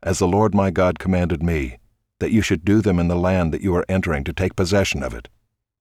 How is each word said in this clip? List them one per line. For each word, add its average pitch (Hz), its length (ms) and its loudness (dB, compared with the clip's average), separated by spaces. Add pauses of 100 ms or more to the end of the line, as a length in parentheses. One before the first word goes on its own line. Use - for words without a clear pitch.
as 87 180 -2
the 92 80 2
Lord 101 260 2
my 98 160 2
God 90 300 2
commanded 90 420 0
me, 80 360 -2 (420)
that 85 120 -4
you 110 100 4
should 87 240 -2
do 104 160 4
them 95 180 2
in 85 80 2
the 87 80 0
land 87 380 0
that 78 80 -6
you 95 140 0
are 87 120 0
entering 87 380 -2
to 85 80 -6
take 90 220 -4
possession 92 460 0
of 62 120 -8
it. 58 160 -16 (520)